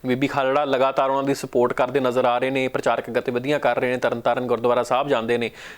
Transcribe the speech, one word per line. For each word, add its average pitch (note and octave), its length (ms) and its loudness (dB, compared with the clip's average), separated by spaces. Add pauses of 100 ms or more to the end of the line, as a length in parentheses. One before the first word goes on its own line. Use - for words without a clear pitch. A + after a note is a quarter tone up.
ਬੀਬੀ C3 200 0
ਖਾਲੜਾ C3+ 380 0
ਲਗਾਤਾਰ C3+ 440 2
ਉਹਨਾਂ C3+ 140 0
ਦੀ C#3 120 0
ਸਪੋਰਟ B2 380 0
ਕਰਦੇ C3+ 260 0
ਨਜ਼ਰ B2+ 260 2
ਆ A#2+ 120 4
ਰਹੇ C3 120 0
ਨੇ, C3 180 -2
ਪ੍ਰਚਾਰਕ A#2 420 -2
ਗਤੀਵਿਧੀਆਂ B2 500 -2
ਕਰ B2 200 0
ਰਹੇ B2+ 120 0
ਨੇ, B2+ 60 -2
ਤਰਨਤਾਰਨ A#2+ 500 0
ਗੁਰਦੁਆਰਾ A#2+ 360 2
ਸਾਹਿਬ C3 240 -2
ਜਾਂਦੇ A#2+ 300 0
ਨੇ, A#2 120 -2 (280)